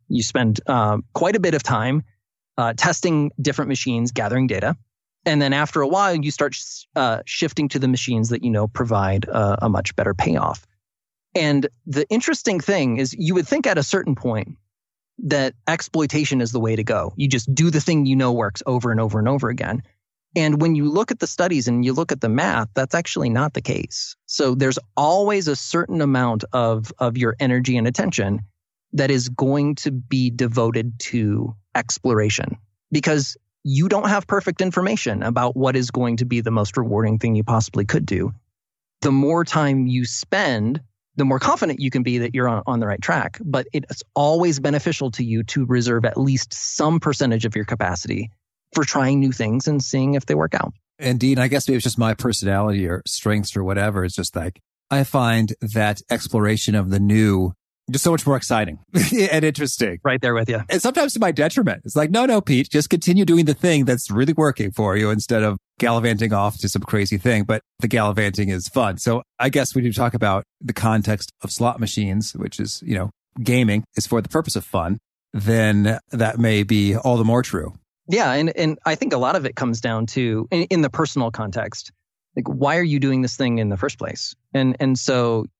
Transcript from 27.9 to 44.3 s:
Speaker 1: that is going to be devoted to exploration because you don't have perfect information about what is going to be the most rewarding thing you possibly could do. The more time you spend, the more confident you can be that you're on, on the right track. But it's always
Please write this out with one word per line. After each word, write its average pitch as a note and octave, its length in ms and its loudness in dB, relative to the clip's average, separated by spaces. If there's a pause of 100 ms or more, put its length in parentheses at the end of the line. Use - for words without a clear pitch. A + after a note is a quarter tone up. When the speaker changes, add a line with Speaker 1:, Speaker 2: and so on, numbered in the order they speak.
Speaker 1:
that C#3 180 2
is B2+ 180 0
going C#3+ 460 0
to C#3+ 160 -4
be B2+ 380 -2
devoted A#2 680 0
to A2 540 -2 (220)
exploration - 800 0 (340)
because D3+ 460 0 (260)
you C#3+ 260 2
don't G#3 200 -2
have G3+ 160 0
perfect G3 360 -2
information F3+ 600 0
about B2 340 0
what C3 200 2
is B2 160 0
going A#2+ 260 0
to B2 80 -2
be A#2+ 160 0
the A2+ 100 -2
most G#2+ 260 0
rewarding A2 420 0
thing A2+ 160 2
you G#2+ 80 2
possibly A2 420 0
could - 200 0
do. F#2 280 -2 (680)
The D3 100 2
more D3 340 4
time C#3 420 2
you B2 180 0
spend, C3+ 760 -2 (360)
the C#3 80 2
more C3 140 2
confident F#3 420 0
you C3+ 100 0
can B2+ 120 0
be B2 160 0
that A#2 140 -4
you're B2+ 140 0
on, A2+ 180 0
on B2 140 0
the A2 80 -2
right G2+ 140 -4
track. - 420 -2
But C#3 300 -2
it's - 280 -8 (140)
always D#3 460 2